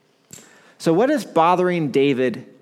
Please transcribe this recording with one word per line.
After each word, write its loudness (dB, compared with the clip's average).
So 0
what 2
is -2
bothering 0
David 0